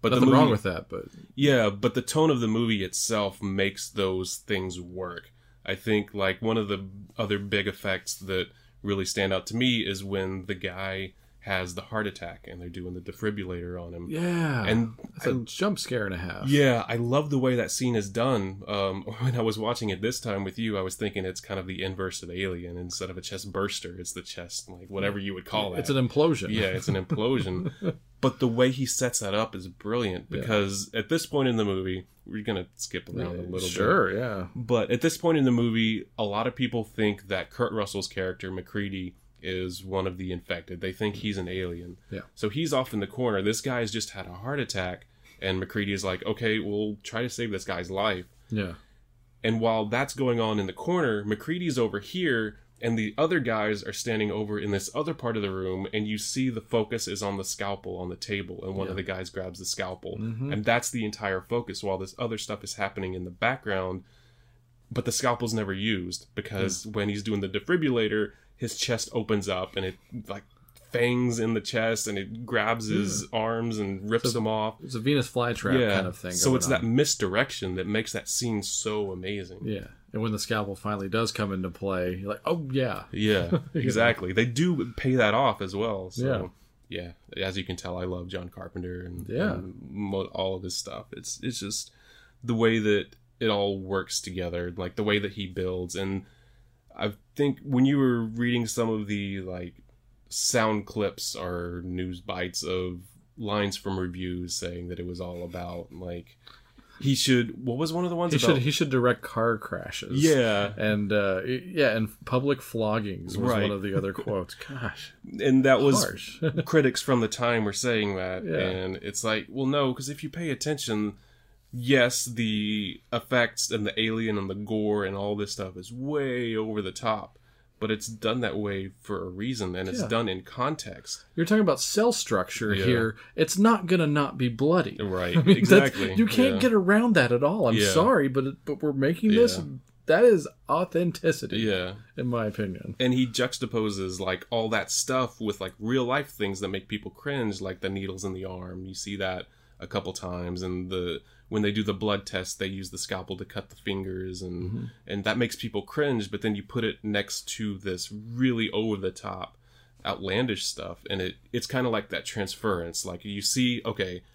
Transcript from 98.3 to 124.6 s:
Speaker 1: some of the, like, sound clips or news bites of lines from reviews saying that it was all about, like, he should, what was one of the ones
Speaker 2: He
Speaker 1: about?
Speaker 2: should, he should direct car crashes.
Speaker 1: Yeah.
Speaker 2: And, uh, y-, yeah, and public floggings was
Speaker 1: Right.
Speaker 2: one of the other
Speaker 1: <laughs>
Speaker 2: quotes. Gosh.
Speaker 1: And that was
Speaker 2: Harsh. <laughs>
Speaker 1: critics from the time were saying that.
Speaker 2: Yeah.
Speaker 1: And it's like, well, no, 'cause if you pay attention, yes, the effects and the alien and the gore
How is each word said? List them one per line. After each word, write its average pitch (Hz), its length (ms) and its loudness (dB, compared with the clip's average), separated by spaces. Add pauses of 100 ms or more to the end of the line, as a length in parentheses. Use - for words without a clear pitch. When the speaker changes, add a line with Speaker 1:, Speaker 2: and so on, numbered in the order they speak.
Speaker 1:
some 113 240 0
of 107 160 0
the, 101 360 -2
like, 90 320 -8 (540)
sound 110 580 2
clips - 480 -4
or 87 500 -6
news 90 360 -4
bites 90 420 -6
of 92 380 -4 (380)
lines 104 380 0
from 95 220 -2
reviews 90 560 -4
saying 87 340 -6
that 87 120 -6
it 87 60 -6
was 87 140 -8
all 90 240 -8
about, 87 480 -8
like, 87 440 -10 (640)
he 139 140 4
should, 123 500 2
what 123 140 -2
was 160 160 -2
one 175 100 0
of 180 60 0
the 175 60 -2
ones 170 180 2
Speaker 2:
He - 40 4
Speaker 1:
about? 139 180 6
Speaker 2:
should, 127 60 2
he 143 80 2
should 147 200 0
direct 123 320 4
car 113 340 0
crashes. - 680 -4
Speaker 1:
Yeah. 113 540 4
Speaker 2:
And, 104 340 2
uh, 98 340 4
y-, 127 220 -2
yeah, 143 300 4
and 110 140 0 (160)
public 139 340 2
floggings 104 800 -2
was 120 120 2
Speaker 1:
Right. 110 120 4
Speaker 2:
one 101 80 2
of 101 100 -2
the 98 160 -2
other 95 160 0
Speaker 1:
<laughs> - 120 -8
Speaker 2:
quotes. 98 300 -2
Gosh. - 600 -10 (260)
Speaker 1:
And 131 240 6
that 131 160 8
was 131 240 6
Speaker 2:
Harsh. - 380 -6 (100)
<laughs> 160 140 -2
Speaker 1:
critics 139 340 4
from 127 200 2
the 110 80 2
time 117 360 2
were 101 80 0
saying 107 440 0
that. 92 280 -4
Speaker 2:
Yeah. - 140 0
Speaker 1:
And 92 380 -2
it's - 280 -6
like, 110 240 0
well, 131 180 -2
no, 139 280 2
'cause 131 160 -6
if 143 120 -10
you 151 60 -6
pay 165 220 -4
attention, 120 640 -2 (580)
yes, 123 520 4
the 107 760 -2 (120)
effects 120 580 0
and 107 160 -2
the - 140 -2
alien 110 380 0
and 98 120 -4
the 92 40 -4
gore 104 500 0